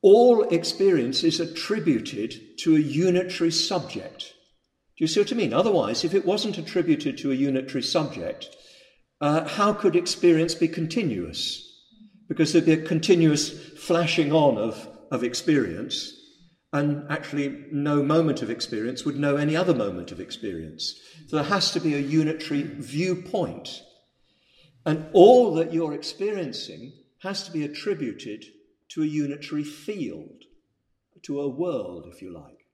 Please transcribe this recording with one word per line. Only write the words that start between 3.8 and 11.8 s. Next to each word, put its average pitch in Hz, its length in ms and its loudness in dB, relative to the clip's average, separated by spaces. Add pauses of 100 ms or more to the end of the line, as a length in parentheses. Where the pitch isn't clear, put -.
Do 160 60 0
you 160 40 2
see 202 120 2
what 202 120 2
I - 40 -2
mean? 143 180 0
Otherwise, 123 500 2
if 165 80 -2
it 196 140 0
wasn't 202 320 -2
attributed 156 600 -2
to 139 140 -2
a - 20 0
unitary 131 480 -2
subject, - 720 -4 (680)
uh, 151 260 0
how 208 240 2
could 196 240 2
experience 170 580 2
be 160 140 0
continuous? 156 1000 -4 (640)